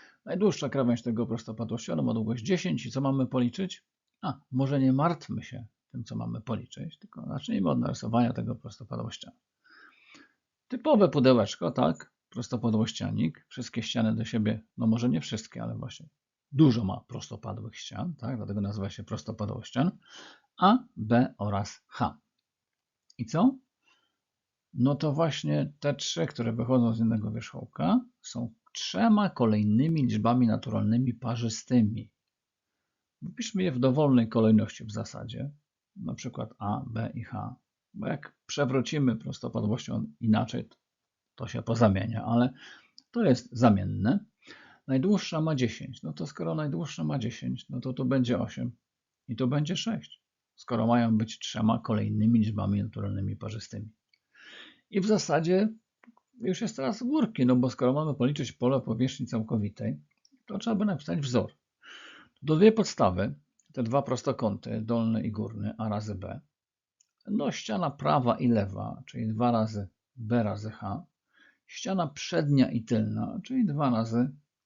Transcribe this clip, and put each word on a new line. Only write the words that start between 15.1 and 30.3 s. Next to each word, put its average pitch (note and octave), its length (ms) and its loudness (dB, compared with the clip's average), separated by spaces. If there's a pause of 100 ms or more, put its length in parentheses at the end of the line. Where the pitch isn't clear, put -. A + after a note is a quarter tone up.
wszystkie, - 420 -10
ale A2+ 120 -6
właśnie - 340 -12 (440)
dużo C3 320 6
ma F#2+ 160 -4
prostopadłych G#2 760 -12
ścian, - 380 -8
tak? B2 220 -6
Dlatego G#2 240 -6
nazywa G2 300 -4
się G2+ 140 -12
prostopadłościan A2 840 -4 (680)
A, G#3 220 6 (180)
B A#2 420 4
oraz G2+ 480 -4
H. - 320 -4 (1000)
I A2+ 80 -6
co? B3+ 320 2 (1160)
No C3 200 4
to D3 180 0
właśnie D3 680 0
te C#3+ 140 0
trzy, D#3+ 320 -4
które A#2 260 -4
wychodzą A#2 420 2
z A2 40 -2
jednego A2 320 0
wierzchołka, E3 720 -2 (200)
są A#3+ 320 -8 (200)
trzema G#3 580 2
kolejnymi A2+ 720 4
liczbami A#2+ 440 4